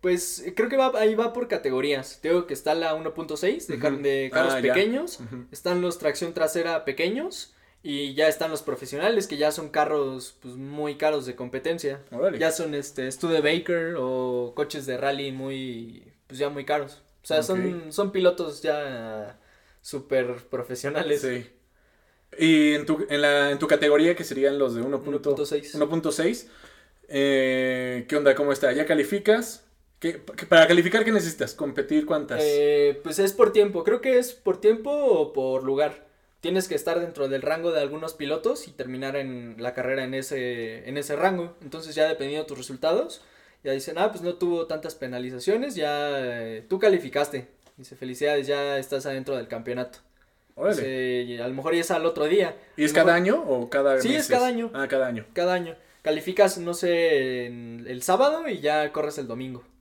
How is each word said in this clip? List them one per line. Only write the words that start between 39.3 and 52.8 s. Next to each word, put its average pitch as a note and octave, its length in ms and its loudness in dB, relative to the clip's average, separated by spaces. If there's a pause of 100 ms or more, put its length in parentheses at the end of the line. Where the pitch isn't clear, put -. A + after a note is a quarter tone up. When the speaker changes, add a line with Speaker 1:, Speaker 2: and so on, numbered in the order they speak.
Speaker 1:
la B2 160 -4
carrera C3 300 -2
en C3 100 -8
ese, B2 720 -6
en C3+ 100 -6
ese D3 180 -4
rango. F3 460 0
Entonces D#3 320 -14
ya D#3 120 4
dependiendo C#3+ 380 -2
de - 40 -16
tus C3+ 100 -10
resultados, D#3 640 -2 (420)
ya C3+ 80 -2
dicen, C3+ 260 -6
"Ah, G#3 140 2
pues E3+ 100 -10
no F3 120 -2
tuvo E3+ 320 0
tantas D#3+ 280 -8
penalizaciones, B2+ 800 -4
ya, D3 360 -2 (100)
eh, A2+ 480 -6
tú F#3+ 100 -2
calificaste". D3 720 2 (300)
Dice, C3 180 -20
"Felicidades, C3+ 500 0
ya C#3+ 320 0
estás C3+ 280 -4
adentro C3+ 300 -4
del A#2 120 -6
campeonato". B2 520 -6 (540)
Speaker 2:
Órale. F#3 220 2
Speaker 1:
Dice, B2+ 460 -2 (100)
y A#2 60 -10
a A#2 100 -4
lo C3 60 -6
mejor D3 200 -2
ya E3+ 60 4
es E3 100 -2
al E3 160 0
otro D#3 200 0
día. F3 300 2 (200)
Speaker 2:
¿Y D3 80 2